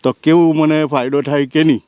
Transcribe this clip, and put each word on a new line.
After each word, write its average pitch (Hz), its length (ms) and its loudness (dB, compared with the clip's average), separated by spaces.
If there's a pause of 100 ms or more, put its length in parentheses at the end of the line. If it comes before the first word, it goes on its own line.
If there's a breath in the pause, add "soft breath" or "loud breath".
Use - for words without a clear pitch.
તો 127 100 0 (100)
કેવું 165 340 2
મને 156 280 0
ફાયદો 139 360 -4
થાય 143 240 -2
કે 156 180 -2
નહીં. 139 240 2